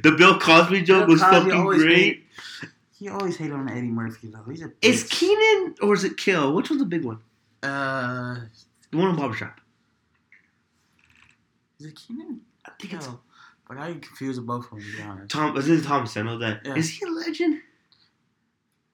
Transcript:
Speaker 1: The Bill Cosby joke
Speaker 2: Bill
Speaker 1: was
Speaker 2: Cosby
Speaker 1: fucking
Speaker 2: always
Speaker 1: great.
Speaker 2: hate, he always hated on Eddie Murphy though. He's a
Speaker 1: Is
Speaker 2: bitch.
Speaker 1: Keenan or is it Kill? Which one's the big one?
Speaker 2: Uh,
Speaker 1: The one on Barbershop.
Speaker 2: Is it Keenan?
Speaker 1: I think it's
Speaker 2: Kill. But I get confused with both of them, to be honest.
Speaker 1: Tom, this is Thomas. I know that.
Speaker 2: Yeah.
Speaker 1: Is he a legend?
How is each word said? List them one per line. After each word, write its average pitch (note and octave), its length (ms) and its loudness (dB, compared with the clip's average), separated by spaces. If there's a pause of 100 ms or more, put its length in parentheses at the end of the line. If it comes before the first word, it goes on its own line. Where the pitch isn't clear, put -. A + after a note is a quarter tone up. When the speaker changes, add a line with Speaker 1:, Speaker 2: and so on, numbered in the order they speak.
Speaker 1:
The D3+ 100 8
Bill F3+ 260 6
Cosby F3 440 4
joke F3+ 240 6
Speaker 2:
Bill E3 80 8
Speaker 1:
was D#3 80 4
Speaker 2:
Cosby F#3 140 8 (140)
Speaker 1:
fucking - 100 0
Speaker 2:
always F3+ 220 4
Speaker 1:
great. E3 140 6 (640)
Speaker 2:
hate, - 100 -18 (260)
he G3+ 120 -14
always F#3+ 280 -6
hated D3+ 180 -8
on C3+ 140 -8
Eddie A#2+ 200 -8
Murphy A2+ 400 -8
though. - 200 -20
He's E3 140 -14
a - 80 -14 (120)
Speaker 1:
Is A3+ 220 2
Speaker 2:
bitch. - 60 -12
Speaker 1:
Keenan G4+ 720 2
or G#3 120 2
is F3 100 -2
it - 120 -4
Kill? D3+ 360 0
Which F#3+ 180 -2
one's C#4 120 -2
the G#3 40 -2
big E3+ 180 -4
one? A2 140 -8 (440)
Speaker 2:
Uh, C3 760 -6 (560)
Speaker 1:
The D3 60 -4
one F#3+ 100 2
on F3 80 0
Barbershop. B2+ 420 -6 (2250)
Speaker 2:
Is D3+ 60 -20
it D3+ 100 -20
Keenan? D4+ 440 -16 (240)
Speaker 1:
I - 60 -20 (100)
think F#3 140 -14
it's D3+ 120 -12
Speaker 2:
Kill. B2 140 -16 (460)
But B2+ 120 -18
I D#3+ 140 -12
get D#3 100 -14
confused C3+ 360 -10
with A#2+ 80 -10
both A#2+ 200 -8
of - 60 -20
them, G#2+ 100 -18
to G2+ 160 -14
be G#2 40 -14
honest. G2+ 280 -16
Speaker 1:
Tom, D3+ 240 -4
this C3+ 140 -2
is E3 180 2
Thomas. C#3 320 -4
I G#2 40 -4
know A2+ 160 -6
that. A2 280 -4
Speaker 2:
Yeah. C#3 80 -10
Speaker 1:
Is D#3+ 160 -2
he - 160 -10
a - 20 -8
legend? E4 540 -4 (1300)